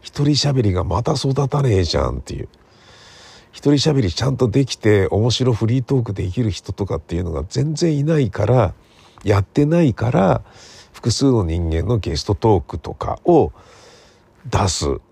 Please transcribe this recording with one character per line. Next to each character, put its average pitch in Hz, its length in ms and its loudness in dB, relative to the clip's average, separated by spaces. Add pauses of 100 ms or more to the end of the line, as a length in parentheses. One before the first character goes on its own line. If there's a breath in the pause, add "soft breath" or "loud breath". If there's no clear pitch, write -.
「一 - 220 -6
人 147 100 2
喋 135 280 0
り 104 120 2
が 87 100 -2
ま 85 200 -2
た 156 100 0
育 135 200 -2 (140)
た 147 140 -2
ね 120 160 2
え 92 60 2
じ 80 140 -2
ゃ 67 100 0
ん」 60 120 -4
っ - 20 -14
て - 120 -12
い - 80 -10
う。 - 80 -12 (1040 loud breath)
一 - 180 2
人 - 20 4
喋 139 260 2
り 92 100 0
ち - 100 -6
ゃ 123 80 0
ん 135 60 -2
と 123 140 2
で 135 160 2
き - 100 -8
て、 104 360 2
面 110 200 2
白 123 220 0
フ 113 120 -2
リ 120 140 2
ー - 20 -4
ト 139 140 -2
ー 123 80 2
ク 101 100 -6
で 92 160 -4
き 120 140 -4
る 107 80 0
人 - 220 -10
と - 120 -6
か 76 120 -6
っ - 20 -4
て 85 160 -10
い 87 60 -2
う - 20 -4
の 85 80 -6
が 76 160 -6
全 147 260 -4
然 156 240 0
い 139 60 0
な 156 160 0
い 123 100 0
か - 160 -4
ら、 117 280 2 (500 soft breath)
や 101 160 2
っ 98 60 0
て 147 200 2
な 165 160 2
い 139 120 4
か 110 180 -2
ら、 - 300 2 (500 loud breath)
複 - 200 -4
数 135 200 2
の 110 140 2
人 82 180 -2
間 82 200 0
の 120 140 0
ゲ 80 200 -4
ス - 80 -8
ト 104 100 0
ト 107 240 2
ー - 40 -12
ク - 160 -10
と - 140 -12
か - 300 -6
を 143 300 4 (920 loud breath)
出 104 220 -2
す。 - 200 -4 (240)